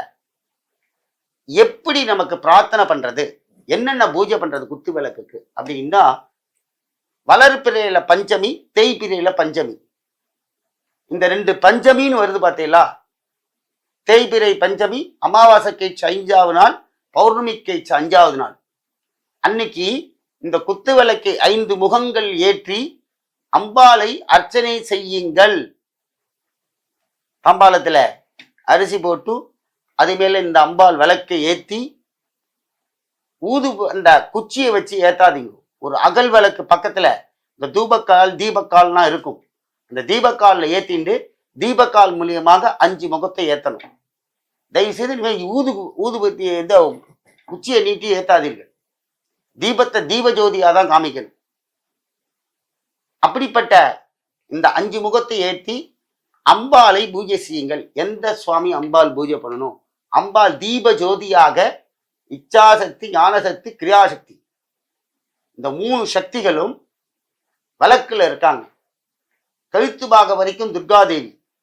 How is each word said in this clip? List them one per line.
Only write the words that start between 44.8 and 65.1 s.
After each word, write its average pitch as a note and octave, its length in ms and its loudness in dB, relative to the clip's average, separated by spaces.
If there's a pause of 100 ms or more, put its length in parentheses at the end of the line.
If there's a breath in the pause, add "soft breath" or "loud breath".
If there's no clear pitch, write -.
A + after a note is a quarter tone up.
செய்து B3 240 -8
நீங்க A3 280 -6
ஊது, G#3+ 540 -6
ஊதுபத்தி, G3+ 600 -4
இந்த E3+ 420 2 (440)
குச்சியை G#3+ 380 -4
நீட்டி G3+ 300 -4
ஏத்தாதீர்கள். E3+ 580 -2 (880)
தீபத்தை G#3+ 480 -2
தீப A#3 240 -2
ஜோதியா F#3+ 420 0
தான் F#3 160 2
காமிக்கணும். C3+ 520 -4 (1800)
அப்படிப்பட்ட G#3 840 2 (460)
இந்த D#3 260 -2
அஞ்சு G3 280 -6
முகத்தை A3+ 380 -4
ஏத்தி F#3 600 -8 (500)
அம்பாளை A3 600 4
பூஜை G3 240 -6
செய்யுங்கள். D3 580 -8
எந்த G#3 400 -6
சுவாமி E3+ 380 -4
அம்பாள் D3+ 400 0
பூஜை D3 220 -6
பண்ணணும்? B2 420 -10 (320)
அம்பாள் G3 480 0
தீப A3+ 360 -2
ஜோதியாக F#3 880 0 (480)
இச்சாசக்தி, G#3+ 800 2
ஞானசக்தி, F#3+ 680 -2
கிரியாசக்தி, - 640 0 (1120)